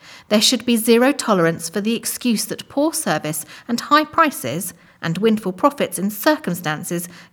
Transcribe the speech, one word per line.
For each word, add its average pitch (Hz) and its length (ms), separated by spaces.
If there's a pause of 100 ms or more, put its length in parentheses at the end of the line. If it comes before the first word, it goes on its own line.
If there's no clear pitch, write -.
(280)
There 214 120
should 233 260
be 240 100
zero 233 360
tolerance 175 560
for 208 120
the 220 140
excuse - 520
that - 220
poor 302 240
service 156 520 (240)
and 240 100
high 302 260
prices 254 680 (260)
and 165 180
windfall 214 340
profits - 460
in 196 120
circumstances 175 1000 (240)